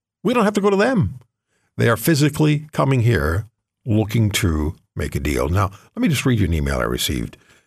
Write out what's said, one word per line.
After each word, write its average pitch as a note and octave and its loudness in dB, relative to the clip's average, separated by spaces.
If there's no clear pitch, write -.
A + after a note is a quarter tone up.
We B3 0
don't A#3+ 2
have G#3 2
to G3+ 0
go G3+ 2
to G3 2
them. G#3 0
They A#2 2
are A2+ 2
physically D3+ 0
coming C3+ 0
here F2+ 0
looking G#2+ 0
to D#2 -2
make D2 -6
a D2 -4
deal. C2+ -2
Now, F#2 0
let A3+ -6
me B3 2
just C3+ -2
read B2 2
you G2 2
an E2+ 0
email C#2 -2
I A#1 -2
received B1 -4